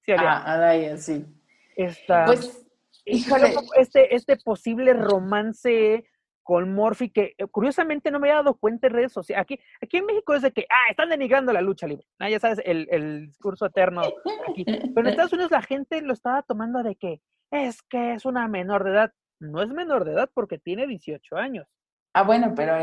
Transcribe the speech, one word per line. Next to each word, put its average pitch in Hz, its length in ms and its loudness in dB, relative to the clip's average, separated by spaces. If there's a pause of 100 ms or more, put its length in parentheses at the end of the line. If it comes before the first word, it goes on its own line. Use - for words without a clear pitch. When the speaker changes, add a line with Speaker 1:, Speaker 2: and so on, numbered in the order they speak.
Speaker 1:
Sí, - 120 -2
Alía. 170 260 4
Speaker 2:
Ah, 165 320 2
Alía, 156 260 0
sí. 147 260 -6 (540)
Speaker 1:
Esta, 175 480 2
Speaker 2:
Pues, - 420 2 (380)
Speaker 1:
y 320 140 -2
Speaker 2:
híjole. 269 340 4
Speaker 1:
luego 285 80 0 (160)
este, 262 380 6
este 262 240 2
posible 233 560 0
romance 214 1120 0 (360)
con 180 300 0
Murphy, 214 380 0
que, 202 260 0
eh, 196 140 -6
curiosamente 294 600 -2
no 285 80 -4
me 285 100 2
había 302 80 6
dado 285 200 2
cuenta 233 300 -2
en 240 80 2
redes 240 180 0
sociales. 190 300 -4
Aquí, 269 180 -8 (220)
aquí - 160 -4
en 392 80 -2
México 415 260 -2
es 285 80 2
de 262 100 2
que, - 200 -4
ah, 247 200 4
están 320 200 -2
denigrando 269 420 0
la 202 80 2
lucha 190 260 -4
libre. - 200 -10 (120)
Ah, 202 120 -6
ya 214 100 -2
sabes, 220 240 -2
el, 165 260 -2
el 151 360 -4
discurso 190 400 -8
eterno 180 340 0 (480)
aquí. 185 160 -8
Pero 247 360 -2
en 233 80 0
Estados 349 260 0
Unidos 349 160 -2
la 302 100 2
gente 277 400 -6
lo 277 140 -6
estaba 254 260 -4
tomando 240 420 -6
de 220 140 -6
que 165 240 -10 (300)
es 277 320 -6
que 240 320 -6
es 214 100 -12
una 247 240 -4
menor 196 360 -2
de 190 80 -2
edad. 214 200 2 (260)
No 156 240 -8
es 208 60 -4
menor 285 380 -4
de 151 60 -6
edad 214 200 -2
porque 202 240 -6
tiene 196 300 -8
dieciocho 156 500 -12
años. 220 300 -8 (480)
Speaker 2:
Ah, 185 80 4
bueno, 226 340 2
pero 160 260 0